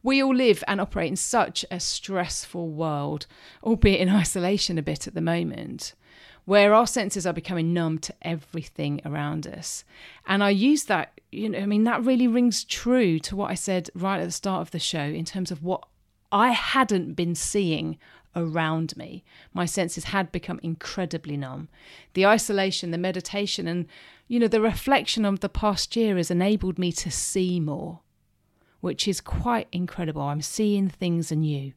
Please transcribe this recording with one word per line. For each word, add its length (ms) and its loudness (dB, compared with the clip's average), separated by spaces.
We 200 4
all 120 4
live 340 4
and 120 0
operate 300 -2
in 60 -4
such 540 0
a 100 -6
stressful 880 -6
world, 580 -4
albeit 380 4
in 80 4
<laughs> 60 4
isolation 640 0
a 40 -2
bit 240 -6
at 80 -12
the 60 -4
moment, 760 -4
where 240 8
our 140 8
senses 400 -2
are 80 0
becoming 400 -2
numb 240 0
to 240 -10
everything 840 -6
around 420 -6
us. 380 -10
And 160 2
I 60 4
use 360 4
that, 360 -2
you 200 -4
know, 80 -4
I 80 -4
mean, 180 4
that 180 2
really 240 4
rings 380 2
true 540 2
to 180 -6
what 140 -4
I 40 -2
said 400 -2
right 240 -2
at 60 -2
the 60 -6
start 320 -4
of 80 -8
the 80 -6
show 240 -4
in 240 -4
terms 240 -6
of 120 -8
what 240 -4
I 200 4
hadn't 600 0
been 220 -2
seeing 640 -2
around 600 -2
me. 280 -14
My 140 -2
senses 380 -2
had 280 -2
become 300 -6
incredibly 760 -6
numb. 320 -8
The 100 4
isolation, 680 2
the 40 -2
meditation, 720 -4
and, 180 -2
you 140 0
know, 80 4
the 140 4
reflection 640 2
of 140 0
the 100 -2
past 460 -2
year 200 2
has 140 0
enabled 480 2
me 140 0
to 180 -4
see 500 0
more, 400 -6
which 260 -4
is 140 -2
quite 500 -2
incredible. 520 -4
I'm 180 -2
seeing 480 0
things 420 -2
anew. 460 -2